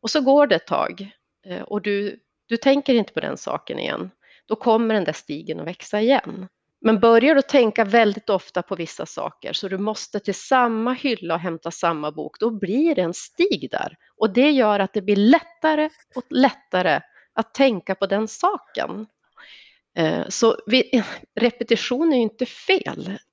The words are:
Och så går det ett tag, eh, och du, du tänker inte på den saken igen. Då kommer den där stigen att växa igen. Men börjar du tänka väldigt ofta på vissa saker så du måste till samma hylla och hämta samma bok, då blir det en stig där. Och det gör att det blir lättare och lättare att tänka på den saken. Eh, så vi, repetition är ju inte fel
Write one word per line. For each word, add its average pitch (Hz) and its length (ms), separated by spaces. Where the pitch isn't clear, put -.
Och 226 80
så 302 120
går 277 260
det 190 80
ett - 120
tag, 180 420
eh, 180 160
och 208 200
du, 202 380
du 233 100
tänker 277 360
inte 220 200
på - 60
den - 180
saken - 420
igen. - 320
Då 220 80
kommer 220 400
den 196 80
där 160 100
stigen 160 460
att 160 80
växa 202 340
igen. 220 460
Men 214 180
börjar 233 360
du 277 60
tänka 226 440
väldigt 214 440
ofta 185 320
på 180 140
vissa - 300
saker - 480
så - 140
du 190 100
måste 208 420
till 202 160
samma 240 580
hylla 214 400
och 165 60
hämta 165 320
samma 156 400
bok, 151 280
då 233 120
blir 226 440
det 190 60
en 170 120
stig 339 580
där. - 260
Och 202 160
det 269 180
gör 214 280
att 196 140
det 208 80
blir 202 140
lättare 302 760
och 247 140
lättare 185 720
att - 200
tänka 214 420
på 196 100
den 202 220
saken. - 800
Eh, 165 320
så - 360
vi, 233 380
repetition 247 760
är 254 40
ju 240 60
inte 226 220
fel - 720